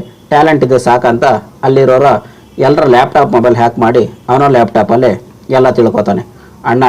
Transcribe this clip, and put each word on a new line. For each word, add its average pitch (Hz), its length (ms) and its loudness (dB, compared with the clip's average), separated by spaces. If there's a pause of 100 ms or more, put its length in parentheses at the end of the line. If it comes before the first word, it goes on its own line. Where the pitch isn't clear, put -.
(300)
ಟ್ಯಾಲೆಂಟ್ 147 360 2
ಇದೆ 127 140 0
ಸಾಕಂತ 123 440 -2 (400)
ಅಲ್ಲಿರೋರ 135 400 2 (540)
ಎಲ್ಲರ 143 280 0
ಲ್ಯಾಪ್‌ಟಾಪ್, 135 460 2
ಮೊಬೈಲ್ 120 240 0
ಹ್ಯಾಕ್ 117 240 -2
ಮಾಡಿ 117 320 0 (180)
ಅವನ 139 180 0
ಲ್ಯಾಪ್‌ಟಾಪಲ್ಲೇ 117 760 0 (280)
ಎಲ್ಲ 131 200 2
ತಿಳ್ಕೊತಾನೆ. 104 560 -2 (400)
ಅಣ್ಣ 120 240 -2